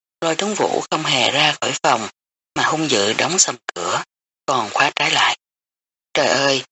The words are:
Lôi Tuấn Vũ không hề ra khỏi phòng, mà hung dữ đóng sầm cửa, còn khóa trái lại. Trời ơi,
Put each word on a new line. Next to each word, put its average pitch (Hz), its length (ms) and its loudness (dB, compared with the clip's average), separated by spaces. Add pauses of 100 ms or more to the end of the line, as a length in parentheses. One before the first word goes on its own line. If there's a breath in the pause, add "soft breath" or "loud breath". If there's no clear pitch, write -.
(200)
Lôi 165 160 0
Tuấn 202 180 -2
Vũ - 360 0
không 160 120 -2
hề 135 280 0
ra 147 300 0
khỏi 117 120 -2 (100)
phòng, 113 260 2 (460)
mà 147 100 0
hung 156 260 0
dữ 107 220 2
đóng 139 260 0
sầm - 180 -2 (180)
cửa, 87 280 -4 (440)
còn 120 240 -2
khóa 139 260 2
trái 151 140 0
lại. 131 280 0 (760)
Trời 143 140 2
ơi, 135 440 0